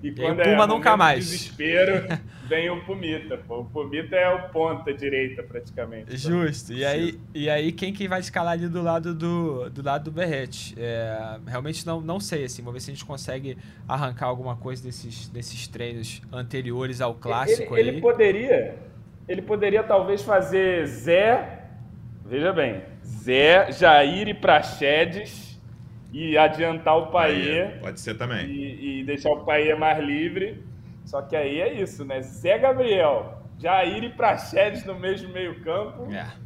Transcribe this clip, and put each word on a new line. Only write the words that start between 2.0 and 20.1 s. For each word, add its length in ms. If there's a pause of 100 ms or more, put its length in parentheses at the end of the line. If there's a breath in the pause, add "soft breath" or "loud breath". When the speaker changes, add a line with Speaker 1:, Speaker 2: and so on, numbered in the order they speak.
Speaker 2:
<laughs> 220
Speaker 1:
vem 220
o 160
Pumita, 500
pô. 260
O 40
Pumita 500
é 140
o 200
ponta 440
direita, 480
praticamente. 760
Speaker 2:
Justo. 560
E 140
aí, 280
Speaker 1:
Sim. 60 (140)
Speaker 2:
e 160
aí, 220
quem 200
que 160
vai 120
escalar 340
ali 140
do 140
lado 340
do, 560
do 120
lado 280
do 0
Verratti? 680
É, 680
realmente 380
não, 140
não 200
sei, 260
assim. 160
Vamos 140
ver 100
se 60
a 20
gente 100
consegue 540 (300 loud breath)
arrancar 400
alguma 280
coisa 280
desses, 460
desses 380
treinos 540 (100)
anteriores 680
ao 140
clássico 600
Speaker 1:
Ele, 140
Speaker 2:
aí. 60
Speaker 1:
ele 60
poderia, 760 (500)
ele 140
poderia 420
talvez 380